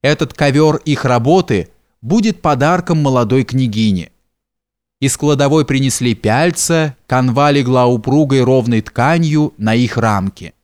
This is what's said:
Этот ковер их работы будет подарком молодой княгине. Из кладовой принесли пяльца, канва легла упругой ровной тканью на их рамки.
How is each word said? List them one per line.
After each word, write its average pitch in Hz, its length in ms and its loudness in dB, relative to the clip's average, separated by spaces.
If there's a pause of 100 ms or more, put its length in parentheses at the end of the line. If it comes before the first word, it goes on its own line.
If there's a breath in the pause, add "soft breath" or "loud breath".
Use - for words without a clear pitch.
Этот 147 300 -2
ковер 147 440 2
их 143 280 -4
работы 123 640 0 (320)
будет 202 400 -2
подарком 160 560 0
молодой 131 460 0
княгине. 110 680 -2 (880)
Из 135 160 -2
кладовой 143 480 0
принесли 127 520 -2
пяльца, 156 800 -2 (100)
канва 127 460 0
легла 127 340 2
упругой 131 560 2
ровной 120 400 2
тканью 151 760 0
на 110 180 -2
их 120 220 0
рамки. 98 680 -4